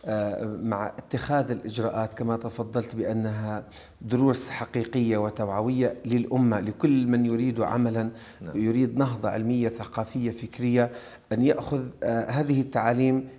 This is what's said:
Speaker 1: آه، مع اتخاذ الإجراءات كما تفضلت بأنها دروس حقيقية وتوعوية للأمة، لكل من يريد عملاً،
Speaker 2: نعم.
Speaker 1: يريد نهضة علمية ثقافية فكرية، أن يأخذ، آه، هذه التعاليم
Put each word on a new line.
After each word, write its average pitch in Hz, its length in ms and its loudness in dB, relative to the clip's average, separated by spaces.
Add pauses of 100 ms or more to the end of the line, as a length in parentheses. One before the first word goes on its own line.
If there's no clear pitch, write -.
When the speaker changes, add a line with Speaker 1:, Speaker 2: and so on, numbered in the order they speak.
Speaker 1:
آه، 104 400 -2
مع 107 420 -2
اتخاذ 135 640 -2
الإجراءات 110 640 -2
كما 117 220 0
تفضلت 113 600 -4
بأنها 107 680 -2 (360)
دروس 127 500 2
حقيقية 117 680 0
وتوعوية 107 880 0
للأمة، 120 560 2
لكل 127 460 2
من 120 200 4
يريد 117 340 0
عملاً، 113 500 2 (300)
Speaker 2:
نعم. 82 160 -8
Speaker 1:
يريد 113 420 2
نهضة 120 300 0
علمية 113 400 0
ثقافية 113 640 -4
فكرية، 120 600 0 (420)
أن 113 120 2
يأخذ، 143 380 0 (200)
آه، 117 280 0
هذه 139 300 2
التعاليم 131 680 2 (100)